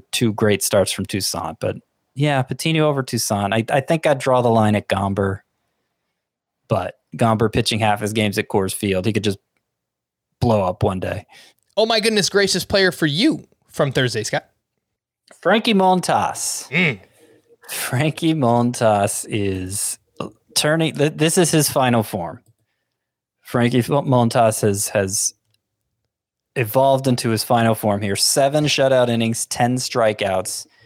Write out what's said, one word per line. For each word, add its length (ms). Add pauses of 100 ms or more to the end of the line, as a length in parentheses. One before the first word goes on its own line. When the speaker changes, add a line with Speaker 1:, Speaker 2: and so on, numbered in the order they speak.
(120)
Speaker 1:
two 220
great 300
starts 280
from 140
Toussaint, 540
but 180 (360)
yeah, 280
Patino 480
over 140
Toussaint. 500
I, 160
I 100
think 260
I'd 140
draw 220
the 80
line 260
at 140
Gomber, 520 (1300)
but 320 (160)
Gomber 360
pitching 280
half 220
his 100
games 260
at 120
Coors 240
Field, 320
he 80
could 100
just 160 (1000)
blow 220
up 200
one 160
day. 260 (520)
Speaker 2:
Oh 80
my 160
goodness 260
gracious, 380
player 260
for 140
you 400 (240)
from 240
Thursday, 300
Scott. 260 (920)
Speaker 1:
Frankie 320
Montas. 960
Speaker 2:
Mm. 300 (680)
Speaker 1:
Frankie 640
Montas 960
is 680 (560)
turning, 420
th-, 200
this 220
is 140
his 180
final 340
form. 380 (1000)
Frankie 400
F-, 80
Montas 760
has, 280
has 440 (1200)
evolved 500
into 220
his 160
final 280
form 280
here. 160
Seven 480
shutout 420
innings, 380
ten 320
strikeouts. 920 (180)